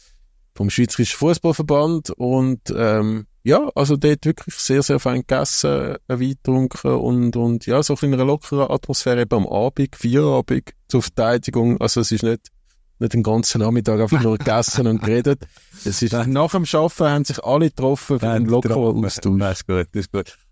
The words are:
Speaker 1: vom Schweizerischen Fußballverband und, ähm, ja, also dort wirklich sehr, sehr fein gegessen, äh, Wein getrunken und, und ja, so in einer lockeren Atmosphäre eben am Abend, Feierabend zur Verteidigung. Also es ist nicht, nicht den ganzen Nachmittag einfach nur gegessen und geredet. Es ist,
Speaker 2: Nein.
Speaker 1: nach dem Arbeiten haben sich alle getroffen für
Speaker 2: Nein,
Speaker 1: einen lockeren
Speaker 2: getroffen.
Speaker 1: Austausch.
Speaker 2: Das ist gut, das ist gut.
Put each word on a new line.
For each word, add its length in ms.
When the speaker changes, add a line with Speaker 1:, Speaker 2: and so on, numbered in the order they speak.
Speaker 1:
vom 140
Schweizerischen 480
Fußballverband 920
und, 500
ähm, 500
ja, 320
also 220
dort 280
wirklich 300
sehr, 260
sehr 200
fein 260
gegessen, 680
äh, 0
Wein 220
getrunken 680
und, 400
und 300
ja, 180
so 200
in 100
einer 100
lockeren 480
Atmosphäre 520
eben 120
am 120
Abend, 500
Feierabend 720
zur 140
Verteidigung. 800
Also 180
es 140
ist 100
nicht, 240
nicht 140
den 100
ganzen 360
Nachmittag 400
einfach 220
nur 160
gegessen 500
und 140
geredet. 440
Es 200
ist, 100
Speaker 2:
Nein. 180
Speaker 1:
nach 200
dem 200
Arbeiten 320
haben 220
sich 180
alle 260
getroffen 500
für 80
Speaker 2:
Nein, 160
Speaker 1:
einen 20
lockeren 300
Speaker 2:
getroffen. 300
Speaker 1:
Austausch. 340
Speaker 2:
Das 200
ist 80
gut, 240
das 100
ist 100
gut. 260